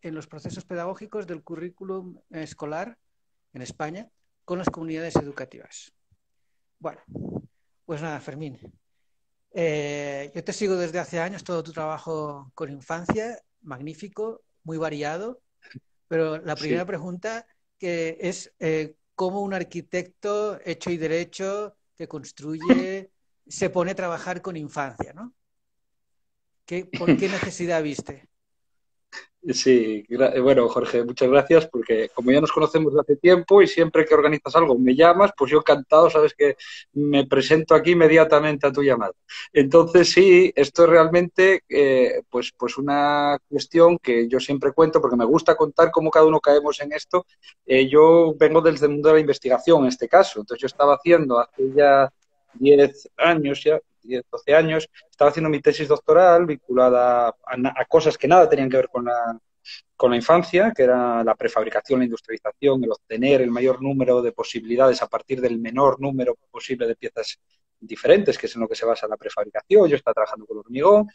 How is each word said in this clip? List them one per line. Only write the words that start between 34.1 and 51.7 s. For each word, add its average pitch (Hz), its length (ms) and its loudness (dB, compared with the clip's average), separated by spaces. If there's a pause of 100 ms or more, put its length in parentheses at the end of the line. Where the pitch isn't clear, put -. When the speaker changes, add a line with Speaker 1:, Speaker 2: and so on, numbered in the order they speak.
Speaker 2:
organizas 151 420 0
algo 156 220 2
me 127 180 2
llamas, 175 400 4
pues 131 160 -2
yo 151 60 4
encantado, 151 540 4
sabes 151 240 2
que 143 220 0 (360)
me 143 320 0
presento 147 480 0
aquí 156 180 2
inmediatamente 156 760 4
a 139 40 0
tu 143 120 -2
llamada. 117 300 0 (380)
Entonces, 165 600 4
sí, 180 440 6
esto 143 280 2
es 165 80 6
realmente, 175 760 2
eh, 135 640 0
pues, 123 260 -6
pues 120 220 -8
una 143 640 -2 (100)
cuestión 165 480 4
que 117 320 -2
yo 127 100 -2
siempre 139 340 -4
cuento, 160 280 2
porque 123 160 0
me 117 80 0
gusta 156 300 2
contar 160 340 0
cómo 160 220 -2
cada 160 160 6
uno 160 120 2
caemos 147 400 0
en 147 140 -10
esto. 180 320 -4 (400)
Eh, 131 240 2
yo 160 480 6
vengo 156 240 4
desde 151 240 2
el 147 60 2
mundo 147 180 0
de 156 60 6
la 156 60 6
investigación, 139 600 2
en 131 60 2
este 123 200 -4
caso. 185 320 2
Entonces, 117 220 -10
yo 135 60 -4
estaba 143 280 2
haciendo 151 440 2
hace 127 240 -4 (120)